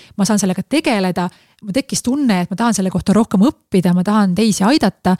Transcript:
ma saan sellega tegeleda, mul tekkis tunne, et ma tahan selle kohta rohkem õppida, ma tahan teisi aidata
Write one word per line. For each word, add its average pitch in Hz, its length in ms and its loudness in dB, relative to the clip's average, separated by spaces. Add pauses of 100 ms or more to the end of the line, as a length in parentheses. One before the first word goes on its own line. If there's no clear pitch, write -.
(160)
ma 196 80 0
saan 208 140 0
sellega 190 240 -2
tegeleda, 190 680 -2 (320)
mul 202 100 -10
tekkis 262 320 -4
tunne, 240 380 0
et 170 100 -6
ma 180 40 -6
tahan 226 200 0
selle 190 160 -2
kohta - 240 0
rohkem 214 240 2
õppida, 185 560 0
ma 180 80 0
tahan 202 320 0
teisi 214 260 0
aidata 202 580 0